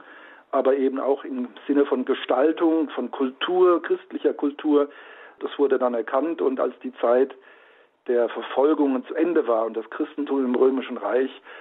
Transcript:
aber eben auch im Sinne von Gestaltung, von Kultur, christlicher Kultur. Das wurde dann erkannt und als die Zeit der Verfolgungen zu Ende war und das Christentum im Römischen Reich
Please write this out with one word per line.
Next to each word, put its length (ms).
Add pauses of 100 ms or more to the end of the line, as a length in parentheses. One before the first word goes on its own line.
(520)
aber 240
eben 240
auch 240
im 240 (180)
Sinne 200
von 200
Gestaltung, 840
von 200
Kultur, 720
christlicher 520
Kultur. 560 (500)
Das 180
wurde 220
dann 140
erkannt 480
und 180
als 240
die 120
Zeit 380 (720)
der 220
Verfolgungen 760
zu 100
Ende 320
war 180
und 120
das 120
Christentum 540
im 120
Römischen 420
Reich 340 (300)